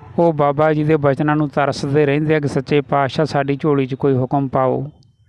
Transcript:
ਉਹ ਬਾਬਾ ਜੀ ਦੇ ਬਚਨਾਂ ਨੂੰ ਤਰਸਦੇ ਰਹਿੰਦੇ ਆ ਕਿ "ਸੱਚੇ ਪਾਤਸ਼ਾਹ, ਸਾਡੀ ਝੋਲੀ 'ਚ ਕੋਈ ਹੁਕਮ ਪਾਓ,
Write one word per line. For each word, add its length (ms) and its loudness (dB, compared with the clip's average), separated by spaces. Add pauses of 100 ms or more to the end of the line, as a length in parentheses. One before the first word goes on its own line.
(200)
ਉਹ 140 4
ਬਾਬਾ 400 2
ਜੀ 100 0
ਦੇ 120 2
ਬਚਨਾਂ 400 0
ਨੂੰ 140 0
ਤਰਸਦੇ 560 0
ਰਹਿੰਦੇ 300 0
ਆ 40 0
ਕਿ 80 -2
"ਸੱਚੇ 340 0
ਪਾਤਸ਼ਾਹ, 440 0
ਸਾਡੀ 360 -2
ਝੋਲੀ 240 0
'ਚ 100 -6
ਕੋਈ 220 0
ਹੁਕਮ 300 -2
ਪਾਓ, 440 -2 (380)